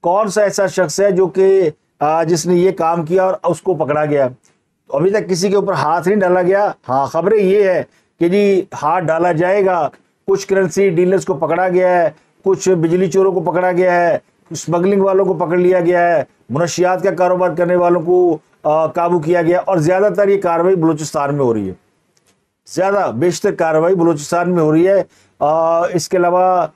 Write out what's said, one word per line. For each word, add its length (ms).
कौन 260
सा 120
ऐसा 260
शख्स 320
है 120
जो 160
कि, 460
अ, 220
जिसने 320
ये 160
काम 320
किया 240
और 120
उसको 260
पकड़ा 300
गया? 220
तो 680
अभी 140
तक 160
किसी 220
के 60
ऊपर 180
हाथ 280
नहीं 160
डाला 240
गया। 420
हाँ, 300
खबरें 240
ये 360
है 140
कि 100
जी 440
हाथ 280
डाला 320
जाएगा, 580
कुछ 160
currency 460
dealers 360
को 80
पकड़ा 360
गया 280
है, 180
कुछ 240
बिजली 380
चोरों 240
को 100
पकड़ा 300
गया 220
है, 240
कुछ 80
smuggling 440
वालों 240
को 80
पकड़ 260
लिया 200
गया 220
है, 260
मुनशियात 500
का 100
कारोबार 440
करने 200
वालों 260
को, 320
अ, 220
काबू 320
किया 220
गया 180
और 200
ज़्यादातर 500
ये 80
कार्रवाई 380
बलूचिस्तान 600
में 60
हो 120
रही 140
है, 80
ज़्यादा 440
बेशतर 440
कार्रवाई 400
बलूचिस्तान 540
में 140
हो 80
रही 140
है। 200
अ, 540
इसके 220
अलावा 580